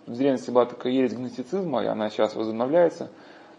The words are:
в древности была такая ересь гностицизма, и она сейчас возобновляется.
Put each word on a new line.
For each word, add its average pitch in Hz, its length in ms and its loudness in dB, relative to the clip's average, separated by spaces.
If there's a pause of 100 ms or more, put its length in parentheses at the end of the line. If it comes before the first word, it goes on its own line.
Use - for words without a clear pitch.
в 117 100 -10
древности 131 320 0
была 120 160 4
такая 123 260 -4
ересь 127 220 2
гностицизма, 127 720 -4
и - 20 -2
она 107 240 -2
сейчас - 260 0
возобновляется. 131 760 2 (500)